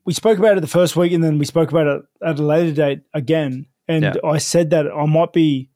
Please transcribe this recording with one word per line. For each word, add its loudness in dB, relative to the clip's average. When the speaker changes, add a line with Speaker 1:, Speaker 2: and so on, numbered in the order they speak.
Speaker 1:
we -2
spoke 0
about 4
it -2
the -6
first 0
week, 2
and 0
then 2
we 0
spoke 0
about 2
it -2
at -4
a -2
later 0
date -2
again. -2
And 0
Speaker 2:
Yeah. -2
Speaker 1:
I 0
said 0
that 0
I -4
might 2
be, 0